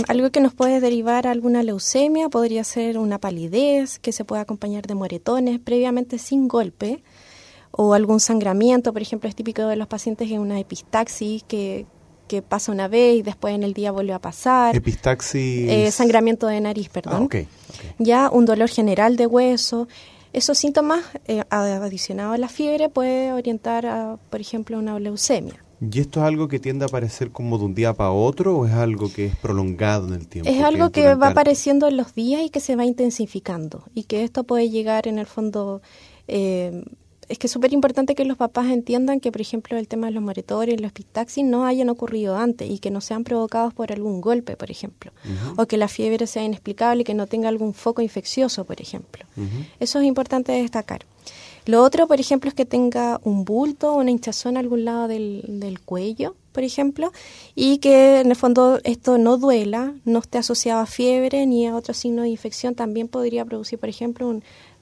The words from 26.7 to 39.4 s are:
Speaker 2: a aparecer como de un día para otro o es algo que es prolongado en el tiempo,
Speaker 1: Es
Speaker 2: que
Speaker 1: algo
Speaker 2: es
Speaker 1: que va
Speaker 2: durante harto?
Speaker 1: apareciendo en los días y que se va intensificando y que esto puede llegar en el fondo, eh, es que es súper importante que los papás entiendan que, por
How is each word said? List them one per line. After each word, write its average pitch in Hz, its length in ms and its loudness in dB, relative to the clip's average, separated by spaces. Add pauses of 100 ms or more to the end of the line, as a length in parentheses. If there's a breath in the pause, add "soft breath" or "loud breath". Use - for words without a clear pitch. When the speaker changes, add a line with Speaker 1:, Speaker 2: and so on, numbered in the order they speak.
Speaker 2:
a - 40 -4
aparecer 120 420 -4
como 117 260 -4
de 104 80 -2
un 98 80 -2
día 110 200 0
para 98 180 0
otro 139 460 2
o 120 100 2
es 110 60 2
algo 110 380 0
que 101 160 -4
es 98 100 -2
prolongado 98 720 0
en 92 60 -4
el 82 140 -8
tiempo, 85 220 -6
Speaker 1:
Es 262 80 2
Speaker 2:
que 277 60 2
Speaker 1:
algo 311 220 4
Speaker 2:
es 339 60 0
Speaker 1:
que 302 100 0
va 277 140 8
Speaker 2:
durante 269 100 4
harto? 277 140 4
Speaker 1:
apareciendo 285 480 4
en 277 100 2
los 247 160 -4
días 254 300 0
y 311 60 -4
que 285 100 -4
se 269 160 -2
va 240 100 0
intensificando 208 1000 -4 (100)
y 220 80 -6
que 214 200 -4
esto 240 200 -4
puede 240 260 0
llegar 220 380 -2
en 220 100 -2
el 214 80 -6
fondo, 202 560 -6 (460 soft breath)
eh, 180 560 -4 (460)
es - 100 -8
que 254 80 -2
es 233 60 -4
súper 254 200 2
importante 269 400 2
que 277 120 0
los 262 120 -2
papás 247 300 -2
entiendan 254 540 0
que, 247 100 -2
por 220 100 -8